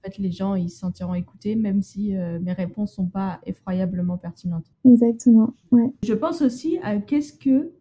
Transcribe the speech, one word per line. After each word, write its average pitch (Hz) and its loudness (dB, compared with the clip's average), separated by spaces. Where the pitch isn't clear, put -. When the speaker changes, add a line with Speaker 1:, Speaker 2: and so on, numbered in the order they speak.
Speaker 1:
fait, 196 -14
les 190 -2
gens, 190 -4
ils 175 -4
se - -14
sentiront 180 -6
écoutés, 180 -8
même 202 0
si, 196 -6
euh, 175 -6
mes 180 -4
réponses 190 -6
sont 185 -4
pas 190 -6
effroyablement 185 -4
pertinentes. 170 -10
Speaker 2:
Exactement, 233 6
ouais. 240 4
Speaker 1:
Je 208 -2
pense 311 -2
aussi 294 -2
à 208 -4
qu'est-ce 294 -4
que 269 0